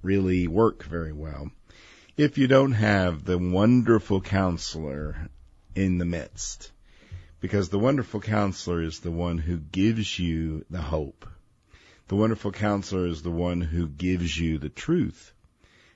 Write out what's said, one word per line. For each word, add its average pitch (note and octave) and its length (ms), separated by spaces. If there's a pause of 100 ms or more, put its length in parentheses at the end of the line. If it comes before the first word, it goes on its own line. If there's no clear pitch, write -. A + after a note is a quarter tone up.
really F#2 460
work G2+ 360
very D#2+ 300
well D2+ 360 (680)
if D3 220
you C3 80
don't C3+ 240
have G2 520
the F#2 140
wonderful G#2+ 840
counselor D#2+ 1080 (460)
in F#2 240
the F2 60
midst. - 680 (680)
Because F#2+ 300
the G2+ 80
wonderful A#2+ 420
counselor G2 640
is D#2+ 180
the E2+ 120
one E2+ 260
who E2 200
gives G2 600
you D#2+ 540
the F2 100
hope. D2 460 (800)
The F#2+ 80
wonderful G#2+ 360
counselor G2 540
is D#2+ 160
the E2+ 80
one F2 320
who E2 260
gives F2 480
you D#2+ 220
the D2 120
truth. - 640 (640)